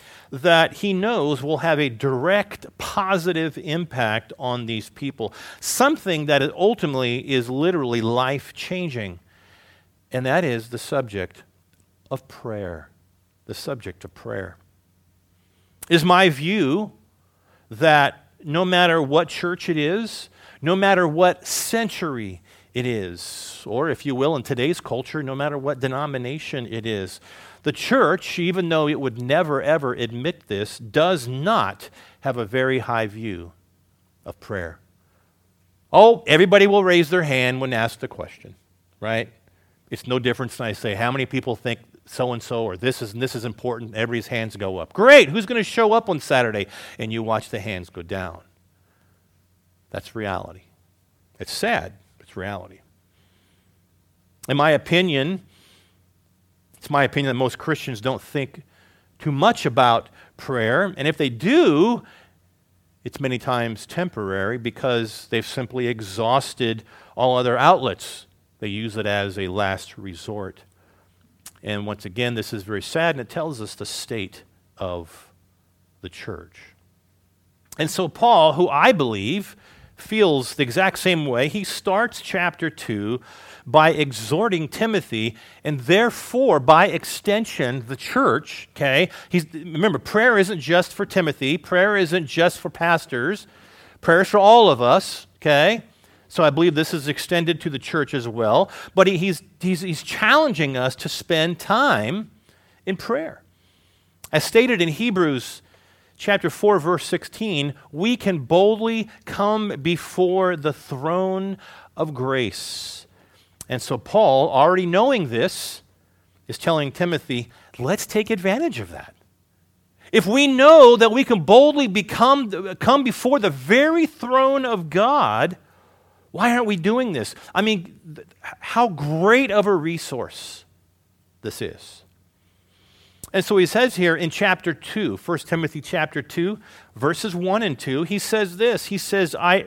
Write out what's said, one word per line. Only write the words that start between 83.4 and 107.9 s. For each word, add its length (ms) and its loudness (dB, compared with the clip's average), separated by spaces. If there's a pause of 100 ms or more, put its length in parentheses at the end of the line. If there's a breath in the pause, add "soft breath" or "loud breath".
by 260 6
exhorting 760 -2
Timothy, 680 -4 (280 loud breath)
and 160 -4
therefore, 800 2
by 280 8
extension, 1000 -4
the 80 -8
church, 800 -2
okay? 360 2 (180 loud breath)
He's, 260 0
remember, 440 -2
prayer 380 2
isn't 240 0
just 340 0
for 120 -6
Timothy. 520 -2
Prayer 380 2
isn't 300 0
just 320 0
for 100 -12
pastors. 800 -2 (540 loud breath)
Prayer 220 6
is 60 0
for 100 4
all 320 10
of 120 2
us, 440 2 (100)
okay? 460 4 (500 soft breath)
So 120 2
I 60 6
believe 260 2
this 180 -2
is 140 -6
extended 540 -2
to 80 -4
the 100 -6
church 340 -4
as 140 -4
well. 420 2 (240 loud breath)
But 140 6
he, 100 0
he's, 240 -2 (160)
he's, 220 -2
he's 200 -6
challenging 760 2
us 180 -2
to 140 -12
spend 500 -2
time 720 0 (560 soft breath)
in 100 -4
prayer. 460 -6 (880)
As 140 2
stated 360 4
in 100 2
Hebrews 680 -2 (560 soft breath)
chapter 320 0
four, 300 2
verse 260 0
sixteen, 720 -4 (160 loud breath)